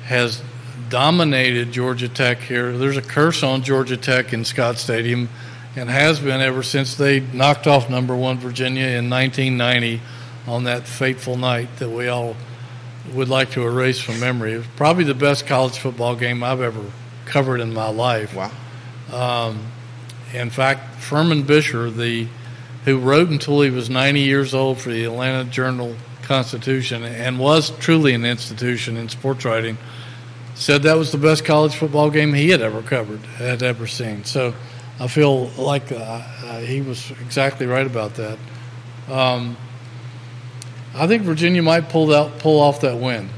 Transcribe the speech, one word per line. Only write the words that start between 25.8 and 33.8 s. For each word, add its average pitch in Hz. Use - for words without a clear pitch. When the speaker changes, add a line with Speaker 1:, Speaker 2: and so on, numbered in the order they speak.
Speaker 1:
and 120
was 147
truly 156
an 117
institution 120
in 117
sports 131
writing, 113
said 143
that 156
was 156
the 151
best 156
college 151
football 151
game 151
he 143
had 170
ever 110
covered, 110
had 123
ever 117